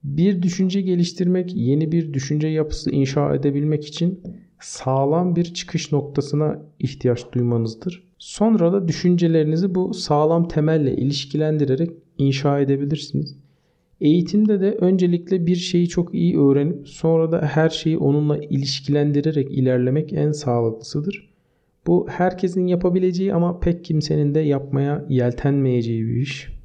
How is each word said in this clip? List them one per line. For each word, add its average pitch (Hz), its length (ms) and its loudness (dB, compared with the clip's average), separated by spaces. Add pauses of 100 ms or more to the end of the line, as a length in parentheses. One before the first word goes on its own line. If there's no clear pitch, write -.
bir 175 380 0
düşünce 185 380 0
geliştirmek, 180 760 0
yeni 147 360 0
bir 165 200 0
düşünce 151 360 -2
yapısı 151 420 -2
inşa 143 440 0
edebilmek 147 520 0
için 170 340 -4 (400)
sağlam 147 760 0
bir 170 80 2
çıkış - 480 -6
noktasına 151 720 -2 (160)
ihtiyaç - 540 -2
duymanızdır. 120 880 -4
Sonra 202 540 2
da 190 160 0
düşüncelerinizi 170 840 2
bu 185 200 -2
sağlam 165 540 2
temelle 156 480 0
ilişkilendirerek 147 920 -2 (280)
inşa 139 420 2
edebilirsiniz. 139 760 -2 (640)
Eğitimde 190 600 4
de 196 200 2
öncelikle 175 680 2
bir 180 100 2
şeyi 175 320 0
çok 175 260 -2
iyi 175 240 2
öğrenip 143 500 2
sonra 165 440 0
da 165 80 0
her 156 280 2
şeyi 160 300 -2
onunla 147 400 2
ilişkilendirerek 143 1120 0
ilerlemek 127 640 0
en 151 200 0
sağlıklısıdır. 123 1000 -4 (560)
Bu 175 240 2
herkesin 180 560 -2
yapabileceği 180 680 0
ama 175 260 0
pek 175 240 0
kimsenin 151 500 0
de 156 60 2
yapmaya 139 680 -2
yeltenmeyeceği 123 1000 0
bir 117 100 -2
iş. 135 480 -6